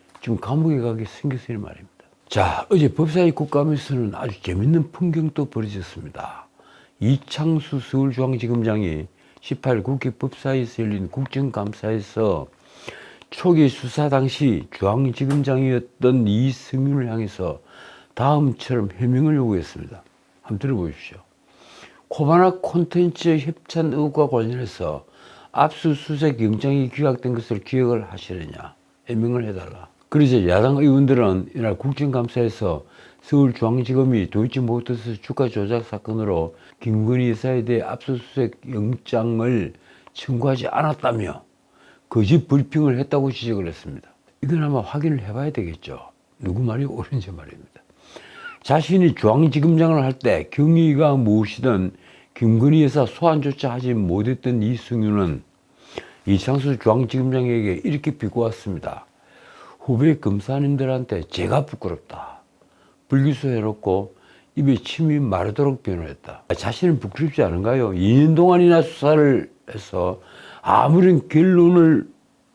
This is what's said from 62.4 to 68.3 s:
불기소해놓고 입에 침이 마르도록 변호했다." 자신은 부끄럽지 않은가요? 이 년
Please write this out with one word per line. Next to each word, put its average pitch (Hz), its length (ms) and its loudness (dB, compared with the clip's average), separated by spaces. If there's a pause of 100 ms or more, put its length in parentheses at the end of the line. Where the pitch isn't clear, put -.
불기소해놓고 113 1080 0 (400)
입에 139 220 2
침이 156 420 0
마르도록 107 640 0
변호했다." 85 600 -8 (120)
자신은 120 440 0
부끄럽지 135 440 -2
않은가요? 101 500 0
이 95 220 4
년 156 200 6